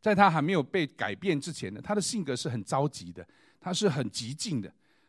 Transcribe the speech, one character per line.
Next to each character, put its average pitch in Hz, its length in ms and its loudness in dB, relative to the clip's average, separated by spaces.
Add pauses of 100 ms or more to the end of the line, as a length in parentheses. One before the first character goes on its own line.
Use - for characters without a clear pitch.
在 214 120 2
他 196 160 8
还 160 120 4
没 160 100 2
有 175 100 4
被 160 240 0
改 101 300 -4
变 156 240 0
之 165 120 -8
前 98 220 -8
呢， 107 100 -12
他 208 100 -2
的 208 80 2
性 202 220 -4
格 135 120 -2
是 - 120 -6
很 117 160 -4
着 143 240 0
急 87 240 -8
的， 85 160 -16 (320)
他 180 140 -6
是 208 160 2
很 127 200 -2
激 117 240 -8
进 151 280 -4
的。 85 100 -10 (380)